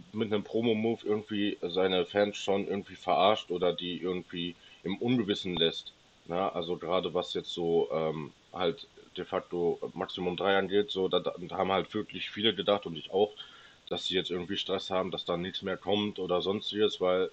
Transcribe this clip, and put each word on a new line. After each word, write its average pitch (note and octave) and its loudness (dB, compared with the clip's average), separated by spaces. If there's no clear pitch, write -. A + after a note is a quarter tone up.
mit G#2+ -2
'nem G2+ 0
Promo-Move A2+ 0
irgendwie G#2 0
seine F#2 2
Fans G#2 2
schon G2+ 0
irgendwie F#2 -4
verarscht F#2 4
oder F2 2
die F2 -6
irgendwie F2 -4
im F#2+ -4
Ungewissen G#2 0
lässt. E2 0
Ne? F2+ 0
Also E2+ -4
gerade F2 0
was F2 -2
jetzt F2 -6
so, E2 2
ähm, D#2 -2
halt E2+ -2
de F2+ -6
facto F2 -2
Maximum F2+ -4
drei G2 4
angeht, G2 2
so, F#2 0
da, F2+ 2
da - -4
haben F#2 2
halt F2+ 0
wirklich G2+ -6
viele G#2+ 0
gedacht G2 0
und E2+ -6
ich - -14
auch, G2+ 4
dass F2 4
sie - -2
jetzt F2 0
irgendwie F2+ -2
Stress F#2 -2
haben, F#2 2
dass E2 -6
da F2 2
nichts F2+ -4
mehr F#2+ -2
kommt G#2 0
oder F2+ 0
sonstiges, G2+ 0
weil F2+ 2